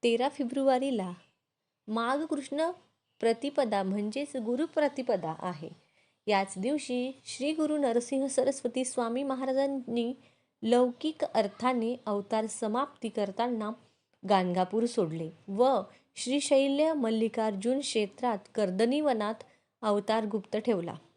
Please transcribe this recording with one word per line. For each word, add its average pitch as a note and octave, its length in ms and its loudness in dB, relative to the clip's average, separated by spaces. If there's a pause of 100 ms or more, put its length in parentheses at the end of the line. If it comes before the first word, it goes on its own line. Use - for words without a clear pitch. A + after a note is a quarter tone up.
तेरा A#3+ 260 2
फेब्रुवारीला C4 840 0 (760)
माघ A#3 360 0
कृष्ण D4+ 460 -2 (500)
प्रतिपदा A3+ 600 0
म्हणजेच G#3 540 -4
गुरुप्रतिपदा B3 1000 0
आहे. E3 300 -6 (580)
याच G3 320 2
दिवशी B3+ 540 -2 (120)
श्री C#4+ 280 -4
गुरु D4+ 240 0
नरसिंह C4 500 0
सरस्वती C4 580 0
स्वामी A#3+ 380 -2
महाराजांनी C4 920 -2 (480)
लौकिक B3 600 2
अर्थाने A3+ 720 0 (100)
अवतार G#3+ 400 -2
समाप्ती A#3 600 -4
करताना G#3+ 640 -2 (580)
गाणगापूर F#3 580 4
सोडले E3 440 0 (180)
व A#3 320 4 (360)
श्रीशैल्य C#4 760 2
मल्लिकार्जुन A3 880 0
क्षेत्रात A3 580 -2 (160)
कर्दनी A3 460 2
वनात A3+ 340 0 (480)
अवतार G#3+ 440 2
गुप्त G#3 300 -4
ठेवला. G3+ 380 0 (220)